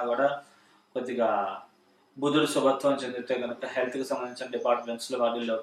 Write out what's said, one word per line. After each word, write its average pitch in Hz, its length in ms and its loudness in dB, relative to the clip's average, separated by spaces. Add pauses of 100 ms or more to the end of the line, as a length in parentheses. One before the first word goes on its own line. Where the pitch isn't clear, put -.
కూడా 123 220 4 (680)
కొద్దిగా 123 340 0 (880)
బుధుడు 147 280 2
శుభత్వం 135 480 4
చెందితే 123 460 -4
కనుక 120 260 -4
హెల్త్‌కి 127 400 -2
సంబంధించిన 123 460 -6
డిపార్ట్‌మెంట్స్‌లో 120 680 -2
వాటిల్లో 117 440 0